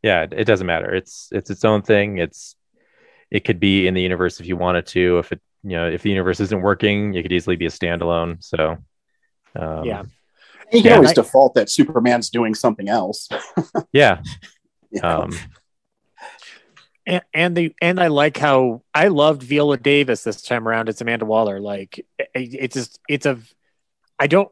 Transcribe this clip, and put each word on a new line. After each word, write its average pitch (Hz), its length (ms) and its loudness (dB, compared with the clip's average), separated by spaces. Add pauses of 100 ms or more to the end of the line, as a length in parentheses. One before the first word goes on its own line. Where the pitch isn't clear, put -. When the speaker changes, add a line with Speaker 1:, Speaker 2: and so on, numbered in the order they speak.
Speaker 1:
Yeah, 87 280 2
it 101 140 -4
doesn't 98 220 2
matter. 87 280 -4
It's, - 380 -10
it's 98 160 -6
its 101 160 -8
own 107 160 4
thing. 101 380 0
It's, - 380 -8 (720)
it - 160 -4
could 95 120 -2
be 95 280 2
in 92 80 0
the 92 80 0
universe 90 360 -2
if 85 80 -16
you 90 120 -6
wanted 90 300 0
to. 90 300 2
If - 140 -6
it, - 80 -10 (240)
you 92 120 -6
know, 85 120 -2
if 85 140 -6
the 104 80 -2
universe 92 300 -2
isn't 98 200 -2
working, 101 540 0
it 90 80 -4
could 82 80 -8
easily 90 240 -2
be 85 120 -4
a 82 40 -4
standalone. 85 720 -4
So, 80 360 -4 (760)
um, 80 300 -8
Speaker 2:
Yeah. 101 180 -8 (720)
Speaker 3:
You 226 100 6
can 226 80 8
Speaker 1:
yeah. 240 60 10
Speaker 3:
always 156 140 8
Speaker 2:
I 170 40 2
Speaker 3:
default 131 400 4
that 107 160 2
Superman's 120 600 0
doing 117 240 0
something 110 340 -2
else. 104 400 -4 (320)
<laughs> - 320 -8
Speaker 1:
Yeah. 123 300 4 (680)
Speaker 3:
You - 120 -6
know? 82 200 -2
Speaker 1:
Um, 87 80 -8 (1800)
Speaker 2:
And, 180 160 -2 (100)
and 170 240 0
the, 165 240 -2
and 180 200 0
I 175 80 2
like 147 280 2
how, 131 460 2 (100)
I 160 160 4
loved 147 360 2
Viola 143 320 0
Davis 135 480 0
this - 180 -6
time 113 260 -4
around 113 200 -2
as 107 120 -8
Amanda 117 260 -4
Waller. 107 340 0
Like, 101 440 -12 (140)
it, 139 160 -6
it 127 380 -8
just, 127 260 -10 (100)
it's 147 180 -4
a, 131 120 -2 (800)
I 139 80 0
don't 190 260 2